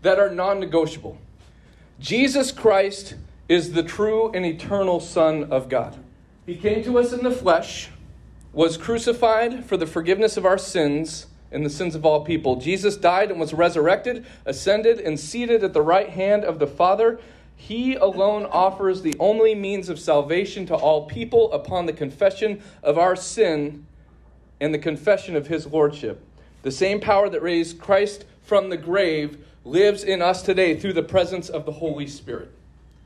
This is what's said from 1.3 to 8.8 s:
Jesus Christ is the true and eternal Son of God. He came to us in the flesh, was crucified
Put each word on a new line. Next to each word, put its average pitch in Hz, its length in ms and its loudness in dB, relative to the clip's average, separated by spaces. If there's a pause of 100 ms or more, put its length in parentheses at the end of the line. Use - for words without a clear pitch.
Jesus 262 520 0
Christ 196 640 2 (320)
is 170 240 2
the 165 120 0
true 220 500 0
and 185 120 -2
eternal 180 540 -2
Son 160 460 0
of 131 240 -2
God. 113 280 -4 (480)
He 175 100 -10
came 208 280 -2
to 247 160 2
us 240 140 2
in 247 100 -6
the 247 80 0
flesh, - 580 0 (640)
was 160 260 0
crucified 233 840 0